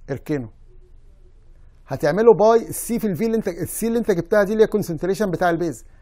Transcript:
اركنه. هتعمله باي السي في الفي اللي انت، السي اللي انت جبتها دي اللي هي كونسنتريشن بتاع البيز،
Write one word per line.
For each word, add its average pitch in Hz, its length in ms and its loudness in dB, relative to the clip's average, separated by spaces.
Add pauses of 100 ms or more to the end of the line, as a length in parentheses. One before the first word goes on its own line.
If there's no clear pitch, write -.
اركنه. 131 400 -6 (1400)
هتعمله 165 460 4
باي 220 360 4
السي 226 300 -6
في 220 80 -2
الفي 190 180 -2
اللي 226 120 0
انت، 214 100 -2
السي 180 400 -6
اللي 233 120 0
انت 220 120 -2
جبتها 196 320 2
دي 190 100 -2
اللي 220 100 4
هي 202 40 4
كونسنتريشن 190 640 -4
بتاع 175 180 0
البيز، 165 360 -4 (160)